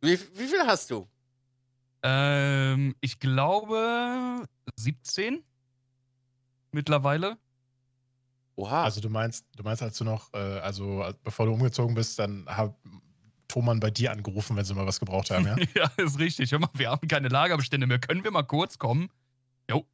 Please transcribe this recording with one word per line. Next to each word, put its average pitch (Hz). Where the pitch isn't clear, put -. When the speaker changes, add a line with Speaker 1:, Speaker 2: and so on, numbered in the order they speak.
Speaker 1:
Wie, 175
wie 214
viel 349
hast 208
du? 101
Speaker 2:
Ähm, 139
ich -
glaube 226
siebzehn 214
mittlerweile. 151
Speaker 1:
Oha. 120
Speaker 3:
Also 107
du 107
meinst, 110
du 107
meinst, 110
als 110
du 113
noch, 110
äh, -
also, 98
äh, 98
bevor 110
du 110
umgezogen 120
bist, 113
dann 101
hat 107
Thomann 117
bei 107
dir 117
angerufen, 104
wenn 101
sie 98
mal 98
was 98
gebraucht 95
haben, 92
ja? 104
Speaker 2:
<laughs> -
Ja, 160
ist 143
richtig. 147
Hör 147
mal, 165
wir 127
haben 147
keine 139
Lagerbestände 139
mehr. 123
Können 180
wir 214
mal 175
kurz 156
kommen? 135
Jo. 139